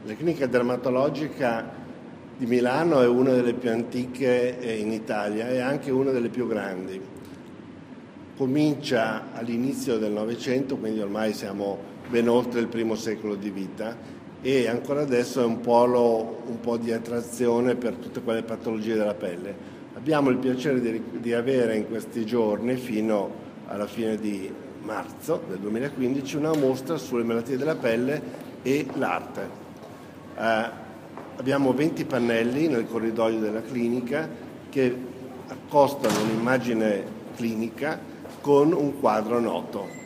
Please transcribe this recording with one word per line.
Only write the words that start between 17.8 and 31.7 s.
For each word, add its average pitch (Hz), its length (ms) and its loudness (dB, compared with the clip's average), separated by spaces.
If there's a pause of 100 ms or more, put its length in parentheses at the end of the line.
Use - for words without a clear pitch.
tutte - 280 -8
quelle 113 220 0
patologie 113 520 -2
della 104 180 2
pelle. 95 580 -8 (240)
Abbiamo 139 360 4
il 123 60 4
piacere 127 440 2
di, 113 200 -2 (180)
di 117 140 0
avere 120 440 2
in 104 100 0
questi 110 380 -4
giorni, 110 500 2
fino 107 540 0 (380)
alla 104 180 -4
fine 110 320 -2
di 101 340 -4 (300)
marzo - 680 -4
del 92 120 -8
duemilaquindici, 131 760 -2
una 151 200 0
mostra 135 420 2
sulle 123 260 -2
malattie 117 340 0
della 143 180 0
pelle 127 440 0 (440)
e 135 320 2
l'arte. 95 520 -2 (880)
Eh, 113 340 2 (680)
abbiamo 135 360 4